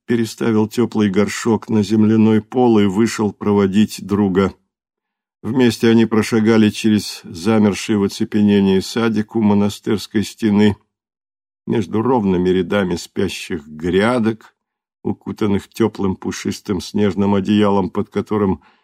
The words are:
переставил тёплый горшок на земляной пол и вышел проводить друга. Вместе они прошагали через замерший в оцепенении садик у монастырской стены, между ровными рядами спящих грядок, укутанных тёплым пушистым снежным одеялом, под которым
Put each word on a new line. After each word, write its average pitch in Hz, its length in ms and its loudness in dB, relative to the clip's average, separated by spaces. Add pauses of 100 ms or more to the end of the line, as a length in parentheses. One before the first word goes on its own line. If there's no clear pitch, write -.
переставил 113 640 0
тёплый 110 420 0
горшок 104 600 -2
на 110 140 2
земляной 110 580 4
пол 120 380 2
и 101 60 4
вышел 104 460 0
проводить 101 760 0
друга. 98 480 0 (880)
Вместе 117 460 0
они 113 180 4
прошагали 110 640 2
через 107 540 -2
замерший 107 720 0
в 101 80 0
оцепенении 101 800 0
садик 113 540 -4
у 117 60 0
монастырской 104 840 -2
стены, 104 520 0 (880)
между 110 360 -4
ровными 98 480 0
рядами 92 480 -2
спящих - 680 -8
грядок, 101 880 -2 (460)
укутанных 101 680 -6
тёплым 101 480 -2
пушистым 98 640 -6
снежным 101 520 -2
одеялом, 101 560 0
под - 200 -6
которым 101 520 -2 (220)